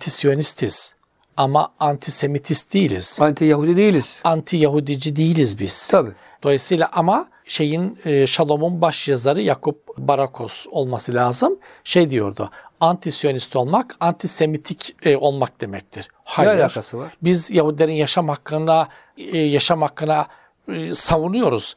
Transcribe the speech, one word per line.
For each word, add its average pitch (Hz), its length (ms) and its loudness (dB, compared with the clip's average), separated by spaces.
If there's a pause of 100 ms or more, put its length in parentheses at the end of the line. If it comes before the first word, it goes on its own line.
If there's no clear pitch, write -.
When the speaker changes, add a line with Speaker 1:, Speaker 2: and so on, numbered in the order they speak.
(240)
Speaker 1:
antisyonistiz 143 720 0 (420)
ama 143 420 0
antisemitist 143 920 -2
değiliz. 165 480 0
Speaker 2:
Anti-Yahudi 151 560 2
değiliz. 190 460 2
Speaker 1:
Anti-Yahudici 147 920 0
değiliz 156 440 2
biz." - 280 0
Speaker 2:
Tabii. 175 240 2 (320)
Speaker 1:
Dolayısıyla 151 500 0
ama 190 340 0 (180)
şeyin, 170 600 -2
e, 139 220 4
Shalom'un 160 540 0
baş - 280 0
yazarı 139 320 0
Yakup - 560 -4
Barakos 135 760 -4
olması 127 420 -4
lazım. 123 460 0 (240)
Şey 170 260 2
diyordu, 104 400 -4 (300)
"Antisyonist 156 760 -2
olmak, 156 440 -2
antisemitik, 160 960 -2 (100)
e, 143 120 4
olmak 139 440 -2
demektir." - 460 -14 (160)
Hayır. 160 340 0
Speaker 2:
Ne 160 40 2
alakası 117 360 -4
var? 151 260 -14
Speaker 1:
Biz 175 280 2
Yahudilerin 156 420 2
yaşam 151 360 0
hakkına, 156 580 0 (300)
e, 175 200 -8
yaşam 156 440 2
hakkına, 151 460 -2 (460)
e, 165 200 -8
savunuyoruz. 165 840 0